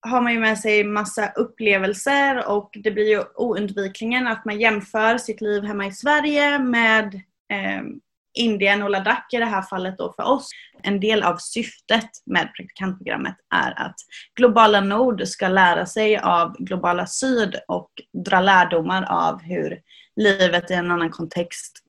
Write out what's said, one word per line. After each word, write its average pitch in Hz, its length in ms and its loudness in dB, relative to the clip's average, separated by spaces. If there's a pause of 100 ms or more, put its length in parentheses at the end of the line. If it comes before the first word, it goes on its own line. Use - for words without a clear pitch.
har 240 200 0
man 240 120 2
ju 226 60 0
med 220 200 2
sig 214 240 2
massa 208 520 -2
upplevelser 226 1120 0
och 202 220 -2 (140)
det 220 80 0
blir 214 180 0
ju 208 140 2 (120)
oundvikligen 208 920 -4
att 226 180 -4
man 208 140 -6
jämför 220 580 2
sitt 220 240 -8
liv 208 220 -2
hemma 208 220 -6
i 196 60 -6
Sverige 285 680 2
med, 226 560 2 (380)
eh, 196 280 -4 (520)
Indien 202 500 2
och 202 60 -2
Ladakh 202 460 0
i - 20 0
det 233 80 2
här 202 160 -2
fallet 190 360 -6
då 175 180 -8
för - 80 -8
oss. - 260 0 (340)
En 202 160 -2
del 214 240 2
av 175 140 0
syftet - 720 -4 (160)
med - 300 -2
praktikantprogrammet - 800 -8 (200)
är 73 260 -2
att - 140 -8 (400)
Globala 220 460 6
Nord 202 460 0
ska 190 200 -4
lära 180 380 4
sig 214 320 0
av 180 420 0
Globala 180 460 -2
Syd 233 500 -2 (120)
och - 220 -6 (360)
dra 185 160 4
lärdomar 180 680 2
av 170 320 0
hur 170 380 -6 (360)
livet 185 560 2
i - 20 0
en 175 180 0
annan 170 180 0
kontext - 680 -8 (120)